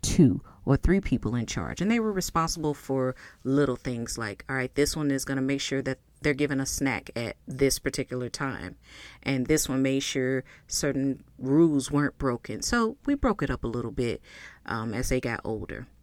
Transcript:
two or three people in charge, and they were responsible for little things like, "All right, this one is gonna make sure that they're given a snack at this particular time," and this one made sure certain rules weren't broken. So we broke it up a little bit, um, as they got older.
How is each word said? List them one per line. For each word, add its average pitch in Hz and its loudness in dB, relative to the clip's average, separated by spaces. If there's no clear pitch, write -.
two - 6
or 135 4
three 190 4
people 120 -2
in 120 -2
charge, 71 -6
and 190 0
they 233 2
were 220 0
responsible 165 -2
for 131 -2
little 131 2
things 117 -6
like, 107 -8
"All 135 -4
right, 131 -2
this 143 2
one 151 0
is 135 -2
gonna 135 -2
make 135 -2
sure 135 -4
that 135 -4
they're 147 2
given 139 0
a 135 0
snack 131 -2
at 117 -6
this 135 2
particular 127 -6
time," 123 -6
and 131 0
this 156 2
one 131 0
made 135 2
sure 131 -2
certain 139 -2
rules 143 4
weren't 143 2
broken. 120 -4
So 233 2
we 285 2
broke 254 0
it 139 0
up 127 -2
a 117 -2
little 117 -4
bit, 120 -2
um, 113 -4
as 123 -2
they 127 2
got 117 -4
older. 110 -6